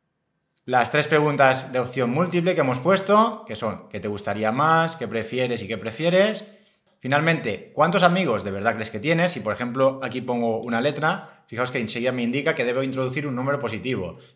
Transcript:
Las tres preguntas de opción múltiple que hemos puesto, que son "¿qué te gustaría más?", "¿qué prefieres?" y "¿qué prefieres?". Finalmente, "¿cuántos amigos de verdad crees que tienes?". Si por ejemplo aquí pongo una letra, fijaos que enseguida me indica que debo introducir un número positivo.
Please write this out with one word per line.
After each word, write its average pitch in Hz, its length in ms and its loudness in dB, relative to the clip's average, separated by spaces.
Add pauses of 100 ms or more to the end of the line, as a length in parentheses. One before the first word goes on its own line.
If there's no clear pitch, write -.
(640)
Las 123 240 2
tres 147 180 2
preguntas 143 680 4
de 127 60 0
opción 123 320 0
múltiple 170 440 0
que 156 60 2
hemos 131 180 0
puesto, 202 640 4
que 110 120 -10
son 101 320 -6
"¿qué 107 100 -10
te 107 80 -6
gustaría 104 460 -2
más?", 160 420 2
"¿qué 120 140 -8
prefieres?" 117 520 -4
y 98 60 -8
"¿qué 101 100 -4
prefieres?". 175 680 0 (560)
Finalmente, 135 760 0
"¿cuántos 170 280 4
amigos 170 420 4
de 101 60 -4
verdad 101 240 0
crees 110 140 -6
que 107 120 -8
tienes?". 165 320 2
Si 120 80 -6
por 101 120 -2
ejemplo 131 480 0
aquí 123 200 -6
pongo 117 400 -2
una 117 180 -2
letra, 151 680 -4
fijaos 123 220 -4
que 131 100 -4
enseguida 120 340 -2
me 123 100 -4
indica 143 320 0
que 127 80 -2
debo 123 180 -2
introducir 135 460 -4
un 131 80 -6
número 135 240 -2
positivo. 107 580 -6 (180)